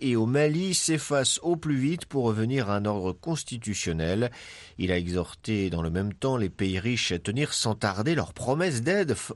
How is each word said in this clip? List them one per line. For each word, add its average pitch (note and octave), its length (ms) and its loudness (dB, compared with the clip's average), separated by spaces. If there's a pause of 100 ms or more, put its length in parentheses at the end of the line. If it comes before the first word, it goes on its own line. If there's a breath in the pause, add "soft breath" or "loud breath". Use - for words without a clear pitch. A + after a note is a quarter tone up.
et A#2+ 100 4
au A2 100 4
Mali D3+ 480 2
s'effacent C#3+ 680 2
au E3+ 120 2
plus D#3 220 0
vite D3 300 0
pour C3+ 180 0
revenir A2+ 440 2
à G2+ 80 2
un G2+ 80 0
ordre G2 280 0
constitutionnel. G#2 1200 -2 (440 loud breath)
Il F2+ 140 0
a F2+ 80 4
exhorté F2+ 720 -2
dans E2+ 120 -2
le E2 80 -2
même F#2+ 220 0
temps C3+ 240 0
les G2+ 140 0
pays F#2+ 300 0
riches A#2 320 0
à E2+ 80 -2
tenir C#3+ 340 -2
sans A2 220 0
tarder A2 400 0
leurs G#2 180 -4
promesses D3 480 0
d'aide E3+ 300 2
f-, - 240 -4